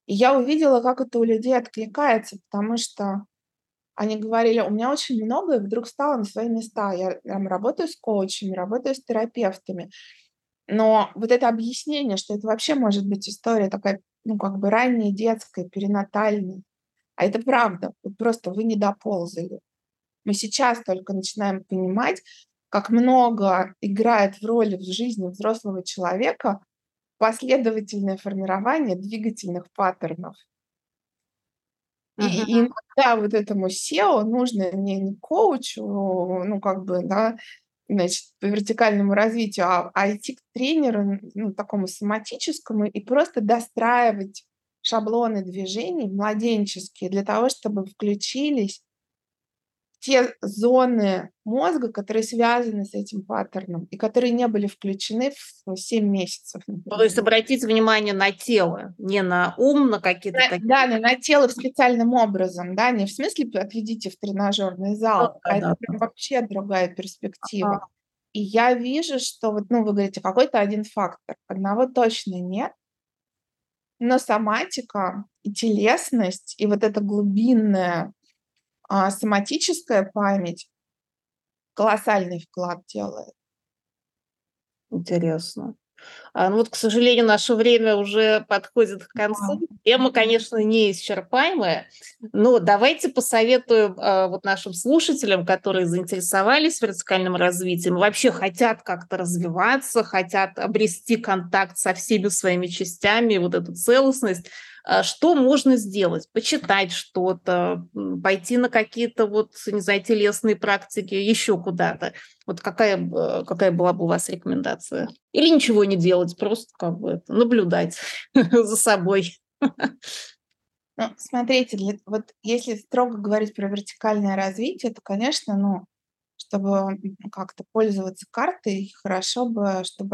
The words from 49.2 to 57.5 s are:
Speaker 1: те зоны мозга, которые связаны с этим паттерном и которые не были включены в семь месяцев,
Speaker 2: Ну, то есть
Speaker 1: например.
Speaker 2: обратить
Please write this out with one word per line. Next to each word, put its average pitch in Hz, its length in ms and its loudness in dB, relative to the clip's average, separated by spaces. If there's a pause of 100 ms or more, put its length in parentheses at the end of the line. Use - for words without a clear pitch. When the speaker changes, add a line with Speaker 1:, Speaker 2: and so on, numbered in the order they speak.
Speaker 1:
те 247 420 2
зоны 214 920 2 (120)
мозга, 262 480 -2
которые 214 320 -2
связаны 233 600 0
с - 80 -12
этим 202 320 -8
паттерном 190 600 -6
и - 120 -14
которые 240 340 0
не 240 160 2
были 208 200 -2
включены 214 640 -4 (320)
в 185 120 -8
семь 208 320 -2
месяцев, 190 540 -6 (260)
Speaker 2:
Ну, 208 80 -4
то 220 60 6
есть 220 140 4
Speaker 1:
например. - 20 4
Speaker 2:
обратить 226 440 2